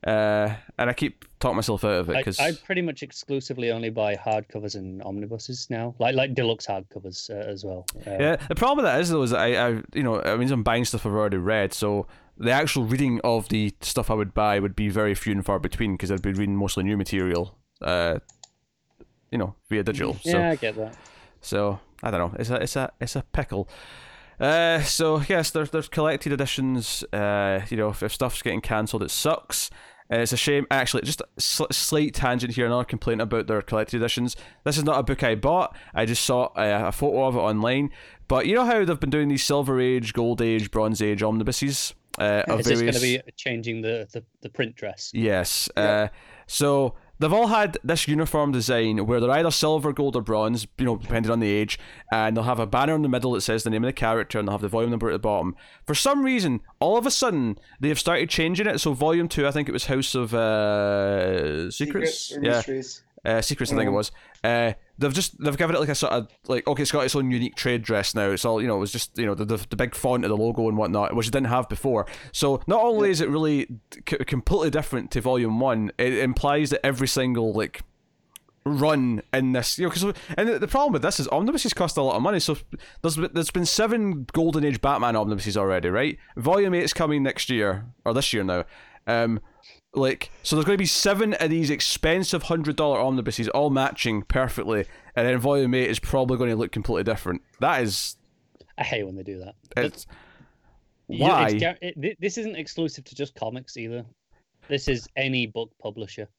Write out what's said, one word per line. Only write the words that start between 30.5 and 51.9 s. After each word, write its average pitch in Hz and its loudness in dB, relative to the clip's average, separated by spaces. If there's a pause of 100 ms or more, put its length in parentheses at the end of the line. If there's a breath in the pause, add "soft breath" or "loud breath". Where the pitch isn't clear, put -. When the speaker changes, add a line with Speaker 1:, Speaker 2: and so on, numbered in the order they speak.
Speaker 1:
Actually, 131 0
just - -4
a - -8 (120)
sl-, - -2
slight - 0
tangent 123 0
here. 123 2
Another 120 0
complaint 113 -2
about 110 -2
their 107 0
collected 107 -2
editions. 120 -2 (280 loud breath)
This 147 0
is 156 0
not 147 2
a 139 2
book 127 -2
I 117 4
bought. 151 0 (180 loud breath)
I 113 0
just 117 0
saw 123 2
a, 104 2
a 101 -2
photo - 2
of 127 0
it 120 2
online. 110 0 (380 loud breath)
But 127 2
you 190 4
know 247 4
how 226 4
they've 165 0
been - -2
doing 147 2
these 139 2
Silver 135 2
Age, 127 2
Gold 120 0
Age, 113 2
Bronze 110 0
Age 104 0
omnibuses, 110 0 (240)
uh, 104 2
of 113 0
Speaker 2:
Is 117 0
this 117 4
gonna 117 2
Speaker 1:
various 127 2
Speaker 2:
be - -20
changing 117 -6
the, 110 -4
the, 117 -10 (180)
the - -12
print 117 -4
dress? - -10
Speaker 1:
Yes. 104 0
Speaker 3:
Yep. 104 2
Speaker 1:
Uh, - -18 (340 loud breath)
so 139 2 (240 soft breath)
they've 156 2
all 226 4
had 208 2
this 165 0
uniform 151 2
design 113 2
where 120 2
they're 120 2
either 160 2
silver, 156 2
gold, 139 0
or 123 0
bronze, 110 0 (100)
you 135 0
know, 117 0
depending 113 0
on 117 2
the 107 2
age, 104 0 (320 loud breath)